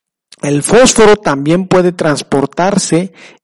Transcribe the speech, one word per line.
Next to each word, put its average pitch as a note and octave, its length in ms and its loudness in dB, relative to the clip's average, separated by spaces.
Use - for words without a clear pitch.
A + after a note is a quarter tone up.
El C#3+ 220 -2
fósforo G#3+ 540 4
también E3 500 -2
puede F3+ 240 0
transportarse E3+ 1200 -2